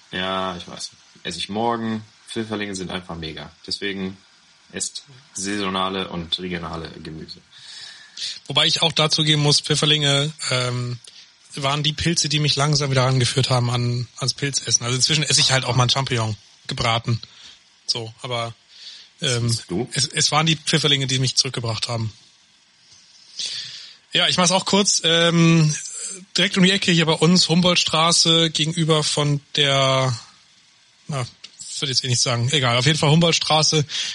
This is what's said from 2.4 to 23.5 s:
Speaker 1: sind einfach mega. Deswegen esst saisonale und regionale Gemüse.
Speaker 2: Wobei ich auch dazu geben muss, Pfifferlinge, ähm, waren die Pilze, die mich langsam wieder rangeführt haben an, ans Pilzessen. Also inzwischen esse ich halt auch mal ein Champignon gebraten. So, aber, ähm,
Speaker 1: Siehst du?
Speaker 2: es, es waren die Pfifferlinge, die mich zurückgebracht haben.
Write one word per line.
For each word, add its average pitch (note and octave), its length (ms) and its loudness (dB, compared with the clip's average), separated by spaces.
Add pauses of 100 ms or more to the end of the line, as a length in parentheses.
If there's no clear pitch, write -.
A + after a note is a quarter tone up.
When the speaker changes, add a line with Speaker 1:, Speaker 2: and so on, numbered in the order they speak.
Speaker 1:
sind F#2 160 -8
einfach F2+ 240 -10
mega. D2+ 360 -12 (160)
Deswegen G2 500 -6 (540)
esst - 320 -10 (300)
saisonale F#2+ 760 -4
und E2 300 -8
regionale E2 500 -8 (120)
Gemüse. D#2+ 380 -14 (1080)
Speaker 2:
Wobei D3 180 2
ich D#3+ 160 0
auch D#3+ 100 2
dazu D#3 320 2
geben D3+ 180 4
muss, D3 200 4
Pfifferlinge, D3 680 0 (200)
ähm, B2 460 -2 (580)
waren C#3+ 280 -2
die D3 100 0
Pilze, D#3+ 360 0
die D3+ 100 0
mich D3 160 2
langsam C#3+ 340 2
wieder C3 140 2
rangeführt C3 460 2
haben A#2+ 200 2
an, A#2+ 380 -2 (100)
ans C3 160 -2
Pilzessen. C3 520 -4
Also B2 100 -2
inzwischen D3 280 2
esse - 180 2
ich - 100 2
halt C3 140 2
auch B2 100 -2
mal B2+ 80 6
ein A#2+ 60 2
Champignon A#2 460 -2 (320)
gebraten. A#2 540 -2 (640)
So, A2+ 260 -6 (100)
aber, A#2 340 -6 (680)
ähm, A#2+ 280 0
Speaker 1:
Siehst A#2 200 -2
du? B2+ 240 -4
Speaker 2:
es, C#3+ 140 -2
es - 240 -2
waren D3+ 160 2
die D#3+ 80 2
Pfifferlinge, C#3+ 520 0
die C3 120 -2
mich C3 160 -2
zurückgebracht A#2 540 -4
haben. A2+ 220 -4 (2000)